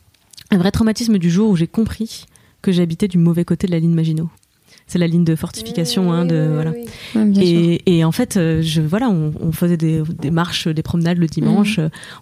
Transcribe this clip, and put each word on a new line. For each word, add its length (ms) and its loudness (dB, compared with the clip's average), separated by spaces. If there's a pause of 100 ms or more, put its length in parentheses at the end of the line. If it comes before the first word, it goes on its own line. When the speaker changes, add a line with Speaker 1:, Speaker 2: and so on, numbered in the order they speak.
(520)
Speaker 1:
Un 80 2
vrai 120 0
traumatisme 460 0
du 120 0
jour 200 2
où 80 2
j'ai 100 0
compris 580 -6 (360)
que 100 0
j'habitais 380 0
du 80 -2
mauvais 260 2
côté 240 -2
de 60 -6
la 60 0
ligne 140 0
Maginot. 360 -2 (580)
C'est 120 -4
la 80 2
ligne 180 6
de 100 4
fortification, 680 -4
Speaker 2:
Mm, 40 2
Speaker 1:
hein, 120 0
Speaker 2:
oui, 80 0
Speaker 1:
de, 180 2
Speaker 2:
oui, 60 0
Speaker 1:
voilà. 180 -2
Speaker 2:
oui. 140 -10 (300)
Ouais, 100 2
bien 180 4
sûr. 80 4
Speaker 1:
Et, 300 2 (160)
et 80 4
en 80 2
fait, 240 -2
euh, 240 2
je, 200 0
voilà, 280 0
on, 320 0
on 100 -2
faisait 240 0
des, 280 0 (160)
des 120 -4
marches, 380 -2
des 140 -2
promenades 340 0
le 100 2
dimanche, 520 2
Speaker 2:
Mm. 20 0
Speaker 1:
euh, 80 -2 (320)